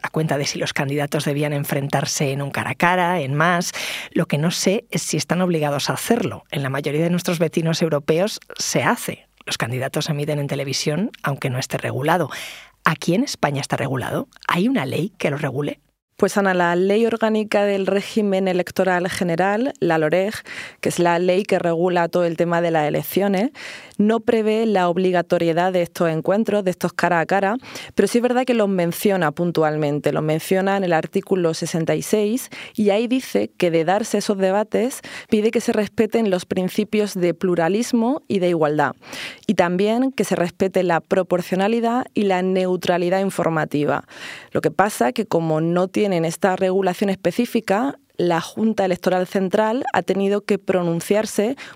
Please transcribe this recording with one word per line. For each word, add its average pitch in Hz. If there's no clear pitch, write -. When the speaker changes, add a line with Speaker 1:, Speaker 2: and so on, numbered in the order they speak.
Speaker 1:
a -
cuenta 156
de 143
si 170
los 147
candidatos 143
debían 147
enfrentarse 143
en 139
un 139
cara -
a -
cara, 180
en 135
más. 170
Lo 170
que 151
no 165
sé -
es 175
si -
están 160
obligados 151
a 139
hacerlo. -
En 139
la 135
mayoría 147
de 170
nuestros 175
vecinos 160
europeos 160
se -
hace. -
Los -
candidatos 127
se 160
emiten 147
en 143
televisión, 143
aunque 139
no 127
esté -
regulado. 143
¿Aquí 170
en 240
España 143
está -
regulado? 135
¿Hay 185
una 196
ley 139
que 160
lo 143
regule? 143
Speaker 2:
Pues, 208
Ana, 190
la 175
Ley 196
Orgánica 214
del 196
Régimen 196
Electoral 180
General, 196
la 160
loreg, 175
que -
es 156
la 170
ley 180
que 190
regula 170
todo 180
el 170
tema 170
de 170
las 156
elecciones, 185
no 220
prevé 220
la 185
obligatoriedad 175
de 180
estos 170
encuentros, 196
de 185
estos 175
cara 175
a 160
cara, 196
pero 202
sí 240
es 226
verdad 247
que 254
los 208
menciona 180
puntualmente, 151
los 151
menciona 185
en 190
el 175
artículo 170
sesenta 160
y 160
seis, 214
y 208
ahí 220
dice 226
que 175
de 165
darse 208
esos 202
debates 196
pide 214
que 226
se 233
respeten 220
los 180
principios 202
de 175
pluralismo 202
y 196
de 180
igualdad, 151
y 202
también 208
que 214
se 185
respete 185
la 170
proporcionalidad 196
y 214
la 185
neutralidad 185
informativa. 156
Lo -
que 156
pasa 233
que 220
como 160
no 175
tienen 190
esta 185
regulación 190
específica, 220
la 170
Junta 214
Electoral 185
Central 214
ha 180
tenido 196
que 196
pronunciarse 196